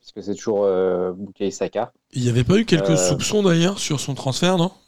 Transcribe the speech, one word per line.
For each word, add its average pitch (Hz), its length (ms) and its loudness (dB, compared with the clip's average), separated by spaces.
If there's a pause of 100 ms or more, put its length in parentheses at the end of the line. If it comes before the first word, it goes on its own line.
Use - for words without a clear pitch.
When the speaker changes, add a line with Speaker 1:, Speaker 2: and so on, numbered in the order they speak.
Speaker 1:
parce - 120 -20
que 104 80 -16
c'est 98 140 -8
toujours, 101 300 -2
euh, 92 520 0
Bukayo 98 340 -6
Saka. 101 420 -6 (200)
Speaker 2:
Il 127 100 -4
y 120 60 2
avait 120 160 2
pas 180 140 4
eu 226 80 0
quelques 170 240 2
Speaker 1:
Euh, 160 60 4
Speaker 2:
soupçons, 208 460 2
d'ailleurs, 180 360 2
sur 143 220 -4
son 139 120 -6
transfert, 175 460 0
non ? 175 120 2 (180)